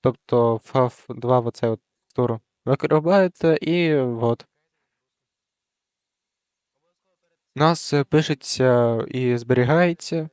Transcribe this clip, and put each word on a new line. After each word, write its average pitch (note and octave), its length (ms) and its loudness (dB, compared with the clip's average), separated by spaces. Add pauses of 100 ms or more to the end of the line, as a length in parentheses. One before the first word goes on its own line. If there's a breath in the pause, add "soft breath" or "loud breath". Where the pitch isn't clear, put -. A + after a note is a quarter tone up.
тобто A#2 600 0
фав - 460 -2
два, B2 300 0
оце A#2 300 -4
от A2 120 -4 (240)
текстуру. A#2 360 -4 (240)
Викриваєте D#3+ 960 0
і E3 340 0
от. A#2+ 500 -2 (3000)
У C3+ 40 -12
нас, D#3+ 340 0
е, C#3+ 100 2
пишеться B2 1040 0
і B2 300 -2
зберігається. D#3 960 0